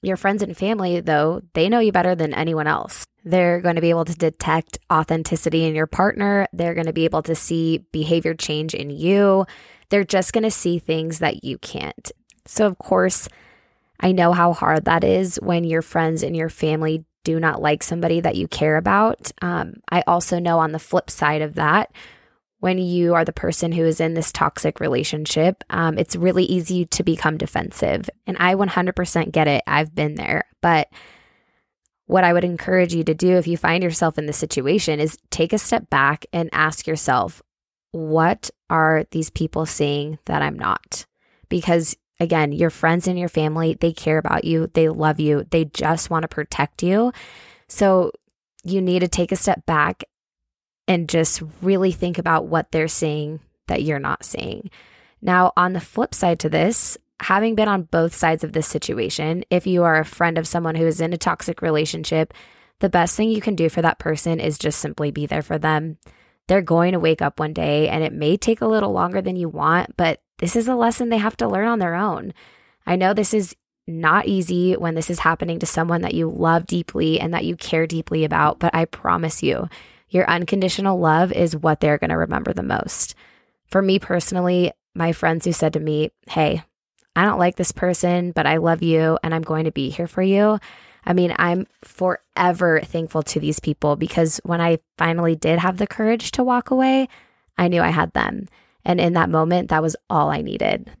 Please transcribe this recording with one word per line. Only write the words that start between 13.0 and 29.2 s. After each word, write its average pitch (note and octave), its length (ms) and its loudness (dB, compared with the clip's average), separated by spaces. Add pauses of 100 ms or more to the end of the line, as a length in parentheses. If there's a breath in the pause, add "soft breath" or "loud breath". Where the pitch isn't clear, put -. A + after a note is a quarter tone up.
I F#3 120 2
know F3 220 4
how F3 200 4
hard D#3 320 0
that E3+ 180 2
is F#3 340 2
when F3 260 -2
your D#3+ 200 -2
friends E3 400 -2
and E3 120 -4
your D#3+ 140 -4
family D#3+ 560 -2 (180)
do E3 160 0
not D#3+ 220 0
like D3+ 220 0
somebody E3+ 380 0
that E3+ 140 0
you - 120 -2
care D#3 300 2
about. G3 540 2 (120)
Um, F3 320 -4 (160)
I F3 160 2
also F3 320 0
know E3+ 180 2
on D#3+ 140 2
the D#3+ 80 -6
flip - 320 -2
side D3+ 320 0
of D3+ 120 -6
that, D#3+ 360 0 (680 loud breath)
when F#3 160 0
you F3 380 2
are E3 100 2
the E3 80 -6
person E3+ 380 -2
who E3+ 120 0
is D#3+ 160 2
in E3 140 0
this E3 180 0
toxic - 480 -2
relationship, D#3 920 0
um, D#3+ 260 0
it's - 180 0
really F3 280 2
easy F3+ 420 0
to - 180 -4
become D#3+ 320 0
defensive. - 720 -4 (200)
And F#3+ 120 -6
I F3+ 140 2
one G3 140 0
hundred F3+ 280 -2
percent E3+ 360 -2